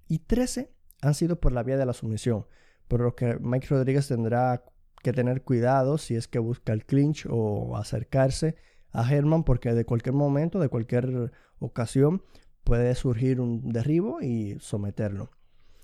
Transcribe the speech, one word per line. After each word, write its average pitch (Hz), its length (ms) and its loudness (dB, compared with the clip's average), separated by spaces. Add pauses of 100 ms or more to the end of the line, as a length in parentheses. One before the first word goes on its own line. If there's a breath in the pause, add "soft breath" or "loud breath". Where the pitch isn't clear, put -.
y 160 140 -2
trece 247 500 -2 (300)
han 143 140 2
sido 165 260 0
por - 120 6
la 120 100 -2
vía 131 160 0
de 135 80 2
la 120 80 -2
sumisión, 110 520 -2 (400 soft breath)
por 120 140 2
lo 120 140 0
que 120 260 -2
Mike 127 300 -2
Rodríguez 135 380 2
tendrá 120 540 0 (400)
que 123 100 0
tener 123 300 0
cuidado 131 540 2
si 120 200 -4
es 113 120 -6
que 123 100 -4
busca 117 340 -2
el 110 120 -2
clinch 143 460 2
o 113 460 -2
acercarse 135 800 -2 (340 soft breath)
a 120 200 0
Herman, 147 340 2
porque 120 300 2
de 117 100 2
cualquier 123 300 -2
momento, 147 460 0
de 143 80 2
cualquier 123 640 -2 (260 soft breath)
ocasión, 135 640 0 (420 soft breath)
puede 120 300 4
surgir 127 460 0
un 120 320 -4
derribo 170 480 0
y 117 400 -4
someterlo. 101 680 -6 (540 soft breath)